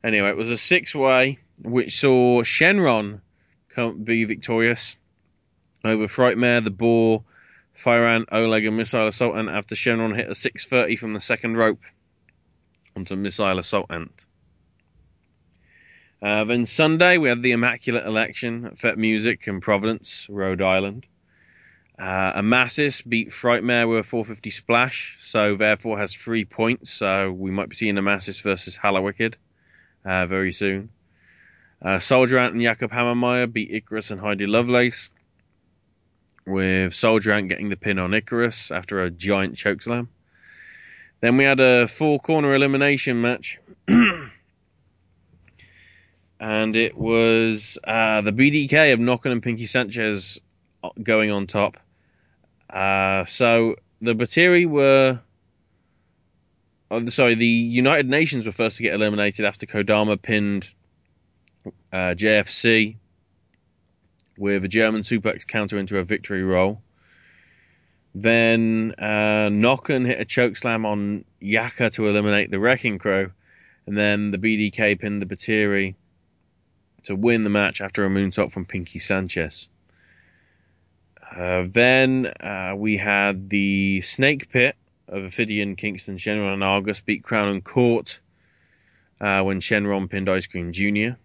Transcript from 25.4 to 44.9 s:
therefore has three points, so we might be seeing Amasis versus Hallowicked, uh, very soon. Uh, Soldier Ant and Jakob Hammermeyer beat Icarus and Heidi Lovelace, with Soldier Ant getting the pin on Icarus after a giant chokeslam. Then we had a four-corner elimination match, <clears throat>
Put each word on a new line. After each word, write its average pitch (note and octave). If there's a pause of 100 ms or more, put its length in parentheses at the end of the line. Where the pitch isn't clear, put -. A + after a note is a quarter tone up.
therefore G#2+
has G2+
three A#2
points, -
so F#2+
we F#2+
might G2
be -
seeing G#2
Amasis G2
versus F#2+
Hallowicked, G2+ (680)
uh, F#2
very F#2+
soon. G2 (920)
Uh, F#2
Soldier B2+
Ant B2
and A#2
Jakob A#2
Hammermeyer A#2+
beat A2+
Icarus G#2+
and G2
Heidi G2+
Lovelace, A#2+ (1300)
with F#2+
Soldier A2
Ant G2+
getting F#2+
the G2
pin G2+
on F#2
Icarus A2+
after F#2
a F2
giant F#2+
chokeslam. A#2+ (1120)
Then A#2+
we C3+
had C#3
a B2
four-corner D3
elimination C#3
match, - (140)
<clears throat> - (2500)